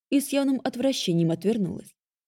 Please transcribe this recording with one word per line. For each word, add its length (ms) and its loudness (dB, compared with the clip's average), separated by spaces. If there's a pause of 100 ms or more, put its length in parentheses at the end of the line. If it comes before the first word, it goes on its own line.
(120)
и 80 2
с 120 -4
явным 320 0
отвращением 680 0
отвернулась. 640 -2 (320)